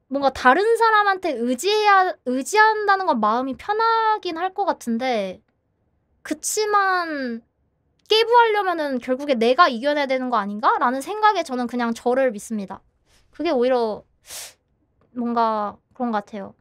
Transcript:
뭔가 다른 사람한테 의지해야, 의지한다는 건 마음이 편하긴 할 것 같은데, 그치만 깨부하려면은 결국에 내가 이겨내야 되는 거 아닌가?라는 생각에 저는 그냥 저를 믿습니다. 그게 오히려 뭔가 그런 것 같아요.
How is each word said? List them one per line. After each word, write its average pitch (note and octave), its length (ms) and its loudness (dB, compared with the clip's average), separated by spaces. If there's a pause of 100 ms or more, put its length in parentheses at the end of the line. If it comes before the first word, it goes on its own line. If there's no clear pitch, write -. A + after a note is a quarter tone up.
뭔가 C#4 240 0
다른 F4 440 4
사람한테 G4+ 560 2
의지해야, F#4 840 2 (100)
의지한다는 G4+ 800 2
건 C#4+ 160 0
마음이 B3 340 0
편하긴 G#4+ 840 -2
할 F#4 160 -4
것 G4 120 -2
같은데, A#3 760 -2 (800)
그치만 E4+ 1200 -2 (680)
깨부하려면은 G#4 920 2
결국에 C4 340 -2
내가 B3+ 360 4
이겨내야 C#4+ 360 -2
되는 B3+ 240 -2
거 A#3+ 80 0
아닌가?라는 B3+ 640 0
생각에 G#4 400 0
저는 B3 260 -6
그냥 A#3+ 260 -4
저를 B3+ 380 0
믿습니다. G3+ 500 -10 (500)
그게 D#4 180 -4
오히려 A#3+ 540 0 (1120)
뭔가 A3+ 640 -2 (160)
그런 A#3+ 180 -4
것 G#3 120 -2
같아요. G3+ 380 -14